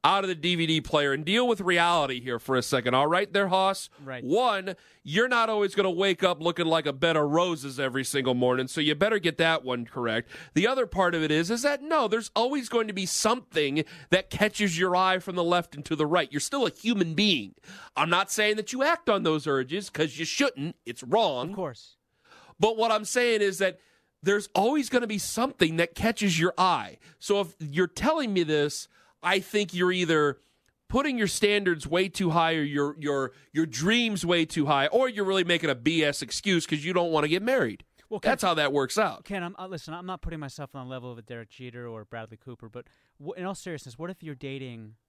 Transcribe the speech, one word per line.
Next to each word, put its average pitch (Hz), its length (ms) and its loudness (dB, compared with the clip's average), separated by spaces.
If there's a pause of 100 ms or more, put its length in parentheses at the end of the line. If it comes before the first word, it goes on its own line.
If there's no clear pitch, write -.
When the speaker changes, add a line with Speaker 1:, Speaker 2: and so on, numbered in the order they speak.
Speaker 1:
out 196 200 4
of 190 40 -2
the 185 80 -4
D 165 200 -2
V 165 120 0
D 160 120 0
player 143 320 0
and 147 140 -4
deal 233 220 2
with 214 120 0
reality 170 600 2
here 120 160 -4
for 131 180 -2
a 123 60 4
second. 123 320 0
All 139 140 4
right 180 260 0
there, 196 140 2
Hoss? 190 420 0 (160)
Speaker 2:
Right. 127 180 -12
Speaker 1:
One, 190 520 0 (280)
you're 208 240 2
not 233 220 2
always 202 240 0
gonna 190 160 2
wake 185 340 0
up 175 160 2
looking 165 280 0
like 160 180 2
a 143 80 -2
bed 160 240 2
of 147 140 4
roses 147 480 0
every 131 260 -2
single 131 300 0
morning, 127 320 2
so - 120 -6
you 151 140 2
better 208 240 2
get 165 220 0
that 165 240 2
one 123 200 -4
correct. 117 460 -4 (240)
The 180 140 2
other 262 180 2
part 175 300 2
of 160 80 0
it 151 80 0
is, 165 180 2
is 233 140 -2
that, 285 180 0
no, 302 260 2
there's 220 280 -2
always 254 340 0
going 226 180 2
to 208 60 -8
be 185 140 -4
something 156 800 0 (260)
that 185 180 2
catches 202 480 0
your 180 180 2
eye 185 220 4
from 185 180 -8
the 180 80 0
left 170 300 2
and 147 120 -12
to 160 100 -2
the 151 100 0
right. 160 260 0
You're 139 100 -2
still 269 260 0
a 143 40 0
human 190 440 0
being. 147 400 2 (400)
I'm 156 160 2
not 190 200 2
saying 214 260 2
that 214 140 -8
you 254 120 -2
act 330 260 0
on 196 140 2
those 156 240 0
urges, 143 420 -2
'cause 151 300 -4
you 160 60 -6
shouldn't. 165 500 -2 (100)
It's - 160 -12
wrong. 147 480 0
Speaker 2:
Of 196 60 -10
course. 160 400 -12 (640)
Speaker 1:
But 220 180 4
what 220 140 2
I'm 214 140 0
saying 240 360 2
is 196 180 0
that 185 200 0 (440)
there's 202 320 2
always 254 340 2
gonna 240 160 0
be 208 140 -4
something 196 560 0
that 170 180 0
catches 202 460 0
your 175 180 2
eye. 156 400 2 (220)
So 202 220 0
if 165 180 -6
you're 156 280 0
telling 269 460 0
me 180 100 2
this, 151 440 -2 (340)
I 190 200 2
think 202 340 -2
you're 180 160 2
either 156 480 2 (500)
putting 269 300 0
your 208 80 2
standards 196 580 0
way 180 240 2
too 175 220 -2
high 165 240 4
or 156 80 0
your, 143 360 -2
your, 139 320 -2 (220)
your 160 140 2
dreams 196 580 0
way 170 200 4
too 156 220 -2
high, 143 200 4
or 254 200 2
you're 208 180 -4
really 190 180 2
making 165 260 2
a 131 60 2
B 156 280 2
S 143 200 0
excuse 175 420 -2
'cause 151 180 -4
you 156 100 -4
don't 175 180 2
wanna 151 160 2
get 180 160 0
married. 220 400 0 (260)
Speaker 2:
Well, 214 100 -8
Ken, 220 120 2
Speaker 1:
That's 262 120 0
how 175 120 2
that 147 180 2
works 139 240 0
out. 180 280 0
Speaker 2:
Ken, 190 180 -6
I'm, 180 160 -10
uh, 185 80 -10
listen, 160 260 -12
I'm 175 140 -10
not 185 160 -8
putting 165 160 -8
myself 139 360 -12
on 127 120 -12
the 131 40 -12
level 127 200 -10
of 117 80 -14
a - 20 -18
Derek 117 280 -14
Jeter 123 380 -14
or 110 180 -12
Bradley 110 320 -14
Cooper, 117 320 -18
but 120 180 -16 (320)
w-, 156 200 -12
in 180 60 -8
all 196 80 -6
seriousness, 143 460 -12
what 170 100 -10
if 185 140 -16
you're 156 100 -12
dating 127 600 -12 (140)